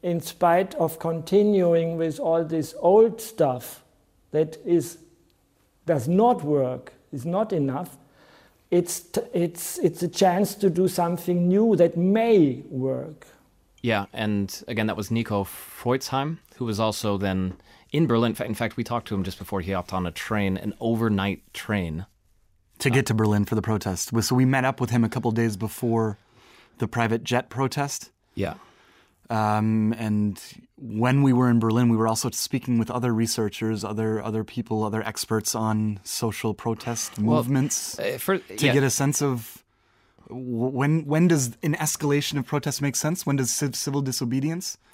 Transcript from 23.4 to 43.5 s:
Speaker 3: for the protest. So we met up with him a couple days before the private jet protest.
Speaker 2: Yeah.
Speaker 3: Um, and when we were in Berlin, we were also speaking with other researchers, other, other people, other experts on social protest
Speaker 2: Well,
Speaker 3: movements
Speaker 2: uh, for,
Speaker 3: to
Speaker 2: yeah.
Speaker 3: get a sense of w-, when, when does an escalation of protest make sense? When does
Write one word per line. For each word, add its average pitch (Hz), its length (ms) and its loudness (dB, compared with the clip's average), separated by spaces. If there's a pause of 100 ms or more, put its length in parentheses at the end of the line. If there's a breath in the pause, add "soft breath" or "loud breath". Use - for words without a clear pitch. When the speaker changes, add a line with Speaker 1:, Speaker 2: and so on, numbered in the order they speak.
Speaker 3:
for 113 100 -4
the 107 80 0
protest. 101 480 -4 (100)
So 127 140 0
we 131 100 4
met 131 180 2
up 131 160 -2
with 120 120 -2
him 120 120 2
a 110 60 2
couple 120 220 -2
days 113 260 0
before 113 600 -2 (600 soft breath)
the 117 100 -4
private 113 360 0
jet 123 260 -2
protest. 135 600 -4 (240)
Speaker 2:
Yeah. 90 200 -4 (760 soft breath)
Speaker 3:
Um, 107 680 2
and 104 420 0 (380)
when 123 460 0
we 131 100 6
were 123 160 4
in 117 100 6
Berlin, 113 300 4
we 113 80 4
were 110 100 2
also 113 220 -2
speaking 120 480 -2
with 117 140 0
other 123 220 0
researchers, 110 720 -2
other, 107 400 -2
other 110 200 -2
people, 110 400 -4
other 110 180 -2
experts - 540 -4
on 107 480 0
social 110 500 -4
protest - 680 -6
Speaker 2:
Well, 113 180 4
Speaker 3:
movements 135 600 0
Speaker 2:
uh, - 200 -4
for, 190 180 -2
Speaker 3:
to - 280 -4
Speaker 2:
yeah. 123 80 4
Speaker 3:
get 139 100 4
a 131 80 2
sense 143 320 0
of 123 400 -4 (680)
w-, 123 400 -4
when, 143 360 2
when 156 220 4
does 135 360 2
an 156 120 2
escalation 147 600 -2
of 131 80 -2
protest 143 360 -4
make 143 140 -2
sense? 160 300 -2
When 143 120 2
does 127 140 0